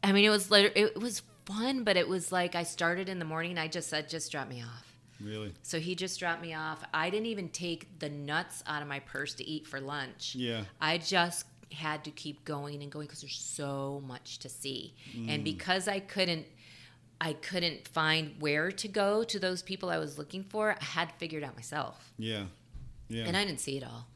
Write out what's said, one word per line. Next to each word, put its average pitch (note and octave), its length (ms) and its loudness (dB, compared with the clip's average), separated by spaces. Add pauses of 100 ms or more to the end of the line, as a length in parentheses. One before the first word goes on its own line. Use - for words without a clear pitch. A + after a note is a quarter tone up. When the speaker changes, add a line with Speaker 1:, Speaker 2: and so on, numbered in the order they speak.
Speaker 1:
I G3 80 8
mean, G3+ 140 10
it G#3+ 40 10
was G3 220 6
lit-, G3+ 240 10
it G#3+ 240 6
was A3 220 -2 (240)
fun, A#3+ 380 0
but G3+ 140 6
it F3 100 6
was F3+ 240 0
like F3 240 2
I F3 80 0
started F3 460 0
in F#3 100 -4
the E3+ 60 -2
morning D#3+ 260 -2
and F3 80 -2
I D#3+ 80 2
just D#3+ 220 -4
said, D3+ 200 -2
"Just D#3+ 220 -4
drop C#3 180 -2
me B2 120 -8
off." A#2 320 -12 (280)
Speaker 2:
Really? G#2+ 400 -6
Speaker 1:
So - 180 -2
he F3 160 -2
just F3+ 240 -4
dropped E3+ 220 -2
me E3 120 -8
off. D#3 300 -6 (100)
I D#3+ 160 2
didn't G#3+ 180 0
even G3+ 220 -4
take E3+ 500 -6
the D3+ 100 -2
nuts D3 580 -2
out D3+ 140 -2
of D3 80 -8
my C#3 100 -4
purse C#3 360 -4
to - 120 -8
eat D#3 180 -6
for C#3 140 -6
lunch. C3+ 560 -6
Speaker 2:
Yeah. A#2 300 0 (160)
Speaker 1:
I D#3+ 160 4
just F3 480 2 (260)
had D3+ 320 -4
to D3+ 80 -8
keep D3 320 -10
going C#3+ 400 -6
and C#3+ 80 -10
going D3 160 -8
'cause - 140 -14
there's C#3 160 -8
so C#3 680 -4
much - 340 -10
to C#3 100 -12
see. - 440 -6 (220)
And A#2+ 260 -2
Speaker 2:
Mm. - 40 -4
Speaker 1:
because F3+ 420 0
I G3 140 0
couldn't, F3 440 0 (760)
I D3+ 120 0
couldn't E3+ 540 -2
find D#3 540 2
where D3+ 320 4
to G#3+ 160 -4
go G#3 340 4
to G#3+ 160 -2
those F#3 220 0
people F#3+ 280 -4
I E3 100 2
was C#3+ 180 -4
looking E3 260 -8
for, G#3+ 360 2
I - 40 -6
had E3 260 2
to - 60 -16
figure D#3+ 240 -4
it D3 60 -4
out C3 100 -8
myself. - 640 -6
Speaker 2:
Yeah. A2 280 -2 (600)
Yeah. A2+ 180 -2
Speaker 1:
And F3+ 120 2
I G3+ 80 4
didn't D#3+ 160 -4
see C3+ 160 -2
it C3 60 -6
all. A#2+ 320 -12